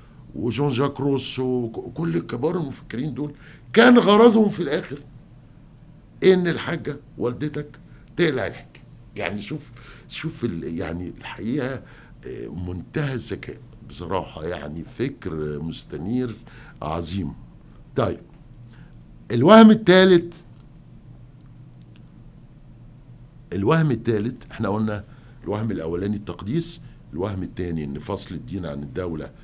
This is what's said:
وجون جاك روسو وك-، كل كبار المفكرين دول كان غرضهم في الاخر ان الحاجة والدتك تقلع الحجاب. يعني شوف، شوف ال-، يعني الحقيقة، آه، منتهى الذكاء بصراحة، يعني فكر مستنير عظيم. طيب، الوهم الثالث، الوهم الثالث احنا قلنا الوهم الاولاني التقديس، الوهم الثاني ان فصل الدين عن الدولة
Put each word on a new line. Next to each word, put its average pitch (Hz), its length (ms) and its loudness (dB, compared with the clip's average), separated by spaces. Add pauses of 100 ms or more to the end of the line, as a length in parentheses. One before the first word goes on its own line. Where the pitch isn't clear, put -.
(360)
وجون 120 340 0
جاك 139 300 0
روسو 135 440 -2
وك-، 120 500 -4
كل 165 260 -2
كبار 151 380 -2
المفكرين 135 560 -6
دول 147 200 -6 (400)
كان 240 240 8
غرضهم 214 520 8
في 202 100 -4
الاخر 143 400 -4 (1200)
ان 180 240 6
الحاجة 165 500 -4 (200)
والدتك 147 500 -4 (500)
تقلع 131 300 2
الحجاب. - 200 -12 (480)
يعني 95 260 -4
شوف، 151 180 -8 (500)
شوف - 360 -6
ال-، 85 180 -6 (140)
يعني 87 400 -6
الحقيقة، 127 640 -6 (460)
آه، 57 200 -10
منتهى 90 680 -6
الذكاء 98 440 -8 (320)
بصراحة، 82 560 -6
يعني 78 380 -8
فكر 78 760 -6
مستنير 104 760 -6 (460)
عظيم. 80 520 -6 (640)
طيب، 104 240 -2 (1120)
الوهم 214 400 12
الثالث، 185 720 6 (3000)
الوهم 143 380 2
الثالث 113 600 -2
احنا 110 180 -4
قلنا 107 340 -2 (400)
الوهم 107 280 -4
الاولاني 87 440 -4
التقديس، 101 680 -6 (320)
الوهم 95 300 -4
الثاني 85 400 -6
ان 71 160 -8
فصل 92 360 -8
الدين 82 300 -8
عن 71 180 -8
الدولة 80 480 -8 (120)